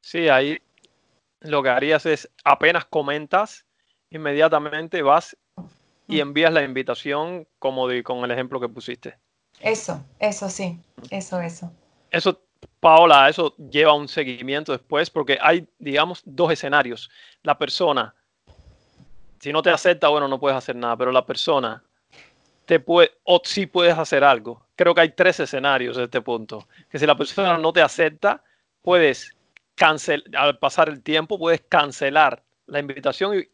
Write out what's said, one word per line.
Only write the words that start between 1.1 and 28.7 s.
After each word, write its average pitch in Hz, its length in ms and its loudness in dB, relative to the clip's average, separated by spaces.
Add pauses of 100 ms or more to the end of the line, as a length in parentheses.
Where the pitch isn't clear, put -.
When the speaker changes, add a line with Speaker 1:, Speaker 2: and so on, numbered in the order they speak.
Speaker 1:
lo 147 220 -4
que 131 60 2
harías 143 380 0
es, 151 240 -4 (140)
apenas 160 400 2
comentas, 151 800 -4 (460)
inmediatamente 156 920 -2
vas 147 340 2 (720)
y 156 100 -4
Speaker 2:
Mm. 147 40 0
Speaker 1:
envías 151 320 0
la 151 100 2
invitación 143 840 -8 (120)
como 131 280 -4
de, 123 160 -4
con 123 220 -8
el 123 60 -6
ejemplo 127 300 -8
que 120 80 -8
pusiste. 120 500 -16 (400)
Speaker 2:
Eso, 214 460 -6 (120)
eso 202 320 -6
sí, 175 300 -10 (300)
eso, 185 320 -10
eso. 170 280 -12 (400)
Speaker 1:
Eso, 175 320 -2 (380)
Paola, 160 500 8
eso 156 280 -4
lleva 151 360 2
un 147 140 -2
seguimiento 135 640 -6
después 147 380 -4
porque 139 320 -2
hay, 165 260 2 (120)
digamos, 147 460 -4
dos 160 260 -2
escenarios. 139 580 -2 (340)
La 147 140 -2
persona, 143 580 -2 (1200)
si 143 120 -10
no 156 100 -2
te 170 80 4
acepta, 165 400 2
bueno, 147 180 0
no 135 120 -4
puedes 135 180 0
hacer 123 180 -8
nada, 120 220 -4
pero 127 140 -2
la 127 140 2
persona 127 580 -4 (840)
te 165 140 2
puede, 170 320 4 (140)
o 180 180 4
sí 190 240 -6
puedes 175 300 2
hacer 147 260 0
algo. 120 520 0
Creo 175 200 2
que 170 60 4
hay 160 100 2
tres 180 300 0
escenarios 131 560 -2
en 123 80 -4
este 120 160 -4
punto. 110 460 -8 (220)
Que 147 100 -10
si 147 80 0
la 147 100 4
persona 175 400 -2
no 160 160 -2
te 175 80 4
acepta, 156 640 0 (380)